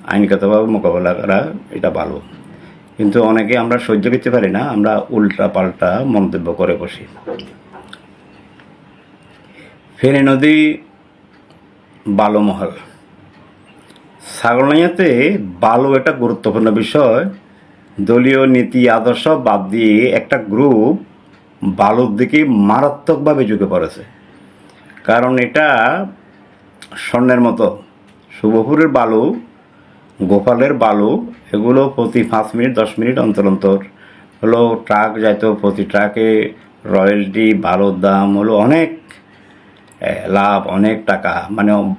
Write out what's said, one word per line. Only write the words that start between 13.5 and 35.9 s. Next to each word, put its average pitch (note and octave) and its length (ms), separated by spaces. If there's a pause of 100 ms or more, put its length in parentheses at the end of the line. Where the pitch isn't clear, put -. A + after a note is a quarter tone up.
ছাগলনাইয়াতে D3+ 1000
বালু A2 540
একটা C3+ 160
গুরুত্বপূর্ণ A2 600
বিষয়। A#2+ 540 (760)
দলীয় B2+ 460
নীতি B2 420
আদর্শ A#2 380
বাদ A2 420
দিয়ে A2 400
একটা A2+ 280
গ্রুপ A#2 600 (640)
বালুর G#2 540
দিকে D3 280
মারাত্মকভাবে C3+ 1000
ঝুঁকে G#2 200
পড়েছে। F#2 380 (1000)
কারণ B2 340
এটা C#3 680 (880)
স্বর্ণের B2 460
মতো। A#2 420 (580)
শুভপুরের A#2 460
বালু, B2+ 520 (840)
গোপালের A#2 520
বালু, A2+ 600 (200)
এগুলো B2 360
প্রতি A#2 340
পাঁচ A2 320
মিনিট, A#2+ 200
দশ A2 220
মিনিট B2 220
অন্তর G#2+ 280
অন্তর G2 360 (600)
হলো A#2 420
ট্রাক G#2+ 340
যাইতো, G#2+ 360
প্রতি G2+ 300
ট্রাকে G#2+ 680 (320)